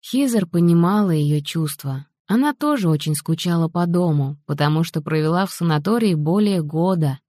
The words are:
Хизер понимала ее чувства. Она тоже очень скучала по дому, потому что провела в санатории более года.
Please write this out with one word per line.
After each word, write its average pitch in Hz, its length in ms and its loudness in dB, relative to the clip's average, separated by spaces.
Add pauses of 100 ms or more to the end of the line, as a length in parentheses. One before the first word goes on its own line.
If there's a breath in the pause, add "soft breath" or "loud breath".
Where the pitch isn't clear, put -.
Хизер 240 420 0
понимала 175 680 2
ее 151 300 0
чувства. 143 640 -6 (220)
Она 269 260 0
тоже 285 360 0
очень 151 260 0
скучала 165 520 -2
по 175 200 -2
дому, 151 580 0
потому 151 380 0
что 165 180 -6
провела 156 440 0
в 185 60 -10
санатории 180 640 0
более 180 480 0
года. 156 680 0